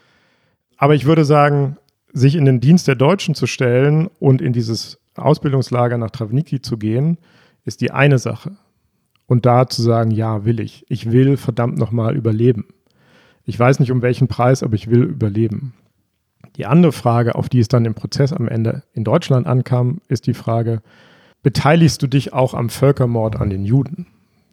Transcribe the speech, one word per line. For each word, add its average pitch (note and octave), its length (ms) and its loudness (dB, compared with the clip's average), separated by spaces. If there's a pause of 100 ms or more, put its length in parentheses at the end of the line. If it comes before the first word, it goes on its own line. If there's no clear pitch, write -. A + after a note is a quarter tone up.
(760)
Aber C#3+ 180 4
ich B2+ 100 0
würde D#3+ 200 4
sagen, C#3+ 520 2 (360)
sich C#3 220 4
in D3+ 100 2
den C3 140 4
Dienst D3+ 280 4
der C#3 80 2
Deutschen D3+ 400 0
zu B2+ 120 -4
stellen C#3 600 0 (100)
und C3+ 220 2
in C3 120 -2
dieses A2+ 460 -6 (160)
Ausbildungslager C3 840 -2
nach A2+ 140 -6
Trawniki B2+ 500 -6
zu - 160 -8
gehen, A#2+ 400 -2 (480)
ist - 160 -8
die - 100 -4
eine C#3 280 2
Sache. - 320 -10 (760)
Und B2 180 0
da B2+ 220 4
zu - 140 -8
sagen, A#2 300 0
„Ja, G#2+ 340 -4
will A#2 140 -2
ich. - 280 -12
Ich A2+ 240 -6
will C3+ 240 4
verdammt B2 420 -4
nochmal A2+ 380 -2
überleben. A#2 500 0 (800)
Ich - 160 -8
weiß B2+ 200 4
nicht, B2+ 120 2
um B2+ 100 0
welchen B2 260 0
Preis, B2 360 0
aber A2 120 -2
ich G#2 140 -6
will A#2+ 140 4
überleben.“ A2+ 680 -4 (840)
Die D2 100 -10
andere D3+ 280 4
Frage, A#2 420 0
auf - 140 -4
die B2 100 2
es A2+ 80 2
dann A#2+ 180 2
im A2+ 100 -4
Prozess - 360 -2
am A#2 160 -4
Ende A#2 360 -4 (100)
in A2+ 100 -6
Deutschland B2+ 420 0
ankam, B2+ 640 -2
ist - 180 -4
die B2 80 -2
Frage, A2+ 480 -4 (640)
beteiligst D3 580 2
du C#3+ 60 -2
dich B2+ 260 -2
auch B2+ 200 0
am A#2+ 160 -4
Völkermord A#2 720 0
an G#2 100 -2
den G2 160 -6
Juden? C3+ 420 -2 (460)